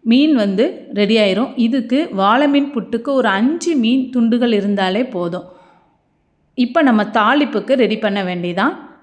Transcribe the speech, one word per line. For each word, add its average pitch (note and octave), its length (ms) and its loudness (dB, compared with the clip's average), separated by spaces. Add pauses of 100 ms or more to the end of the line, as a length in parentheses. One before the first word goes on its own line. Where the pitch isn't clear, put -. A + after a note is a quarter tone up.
மீன் C#4 360 4
வந்து G3+ 240 0 (340)
ரெடி G#3 240 2
ஆயிரும். G#3 280 0 (140)
இதுக்கு A#3+ 340 0 (200)
வாளை A3 340 4
மீன் C#4+ 220 0
புட்டுக்கு A#3 360 -6 (100)
ஒரு A3+ 80 0 (100)
அஞ்சு D#4 320 0 (120)
மீன் B3+ 220 0 (100)
துண்டுகள் A#3 440 2
இருந்தாலே G3 440 -2 (120)
போதும். F3 320 -6 (1160)
இப்போ B3 240 0
நம்ம G#3+ 160 2 (120)
தாளிப்புக்கு A#3 560 0 (100)
ரெடி G#3+ 220 0
பண்ண G3+ 240 -2
வேண்டியதான். F3+ 460 -2 (280)